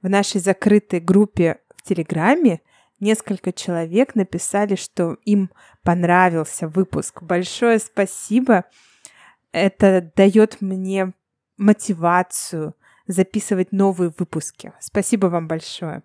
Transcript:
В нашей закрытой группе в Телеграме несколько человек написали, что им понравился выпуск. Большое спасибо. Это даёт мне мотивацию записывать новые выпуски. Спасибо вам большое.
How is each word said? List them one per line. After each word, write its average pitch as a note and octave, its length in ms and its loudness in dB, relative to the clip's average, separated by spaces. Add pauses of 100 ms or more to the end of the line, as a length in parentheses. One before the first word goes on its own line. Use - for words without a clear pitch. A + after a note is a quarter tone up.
В F#3 60 -4
нашей G3 320 0
закрытой F#3+ 600 2
группе F#3 580 2 (160)
в - 60 -20
Телеграме F3 800 0 (400)
несколько G3+ 500 -4
человек E3+ 640 -2
написали, G3+ 600 -2
что - 500 -6
им G3+ 240 2 (340)
понравился F3 880 0
выпуск. D#3+ 520 -4
Большое F#3 580 0
спасибо. G#3+ 840 0 (880)
Это F#3 640 2
даёт G#3+ 460 4
мне F#3+ 500 -4 (460)
мотивацию F3 1160 -2 (320)
записывать F#3 680 -2
новые F#3 440 0
выпуски. - 600 -10
Спасибо G3+ 460 -2
вам E3+ 240 -2
большое. D#3+ 560 -10